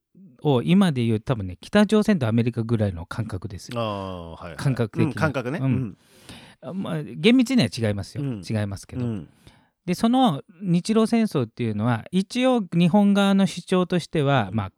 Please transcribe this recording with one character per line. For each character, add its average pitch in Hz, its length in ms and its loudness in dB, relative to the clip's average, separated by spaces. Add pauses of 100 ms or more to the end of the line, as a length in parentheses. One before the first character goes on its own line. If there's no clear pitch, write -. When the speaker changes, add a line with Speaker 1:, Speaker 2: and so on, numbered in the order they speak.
(420)
Speaker 1:
を 135 200 2
今 180 300 4
で 123 140 0
言 113 100 2
う、 107 40 -2
多 127 160 -4
分 101 120 -6
ね、 90 140 -12
北 208 240 4
朝 214 180 4
鮮 202 160 2
と 123 80 0
ア 107 40 0
メ 117 120 4
リ 120 80 0
カ 117 120 -2
ぐ 113 140 0
ら 107 100 2
い 92 60 -2
の 82 120 -12
感 - 200 -6
覚 95 220 -8
で 98 120 -12
す - 100 -18
よ。 120 100 -8
Speaker 2:
あ 95 600 -8
ー、 - 40 -16
は 87 40 -14
い - 20 -12
は 80 60 -12
い。 - 20 -14
Speaker 1:
感 135 180 0
覚 113 220 -4
的 117 80 2
に。 - 20 2
Speaker 2:
う - 40 -4
ん、 - 20 -8
感 147 180 -2
覚 127 200 -4
ね。 160 80 -6
Speaker 1:
う - 20 -8
ん。 135 40 -2
Speaker 2:
う 135 40 2
ん。 127 280 -2 (640)
Speaker 1:
あ、 - 120 -12
ま 190 180 -6
あ、 156 120 -6
厳 156 340 2
密 262 180 2
に 208 80 4
は 113 120 0
違 110 160 0
い - 20 -2
ま 101 100 -6
す - 140 -14
よ。 151 60 -6
Speaker 2:
う 139 40 -4
ん。 110 200 -6
Speaker 1:
違 107 160 -2
い - 40 -2
ま 98 100 -8
す - 100 -20
け - 80 -16
ど。 127 100 -4
Speaker 2:
う - 20 -4
ん。 104 220 -8 (560)
Speaker 1:
で、 175 100 -4
そ - 120 0
の 233 360 2 (180)
日 180 320 0
露 220 140 4
戦 226 160 2
争 147 220 0
っ - 20 -2
て - 160 -8
い 113 80 0
う 104 40 -6
の 104 100 -2
は、 117 260 0
一 196 340 0
応 247 160 2 (100)
日 175 180 4
本 202 240 4
側 196 200 4
の 196 120 4
主 - 180 -6
張 180 220 0
と 175 140 0
し - 80 -4
て 160 140 -2
は、 135 280 2
Speaker 2:
う 95 40 -6
ん。 - 20 -4
Speaker 1:
ま 104 100 0
あ、 92 120 -8